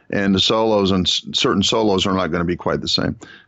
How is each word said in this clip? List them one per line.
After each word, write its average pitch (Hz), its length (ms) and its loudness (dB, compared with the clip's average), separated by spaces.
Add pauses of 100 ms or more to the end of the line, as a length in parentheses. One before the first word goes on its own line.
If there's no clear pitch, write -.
And 98 260 0
the 95 60 2
solos 110 500 2
and 92 160 2
s-, - 240 -4
certain - 320 0
solos 107 420 2
are 98 80 0
not 92 140 0
gonna 85 160 -2
be 85 140 -2
quite 76 240 -2
the - 80 -6
same. - 280 -2 (300)